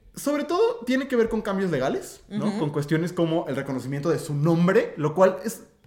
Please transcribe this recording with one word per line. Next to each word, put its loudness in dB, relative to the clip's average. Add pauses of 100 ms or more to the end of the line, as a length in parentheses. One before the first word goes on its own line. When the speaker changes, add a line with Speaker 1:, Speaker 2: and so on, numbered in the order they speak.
(160)
Speaker 1:
sobre -2
todo 0
tiene 0
que -2
ver 4
con 0
cambios -2
legales, -2
¿no? -4
Speaker 2:
Ujú. -2
Speaker 1:
Con 0
cuestiones 0
como 0
el -4
reconocimiento -4
de 0
su -6
nombre, 4
lo 0
cual 6
es, -8 (240)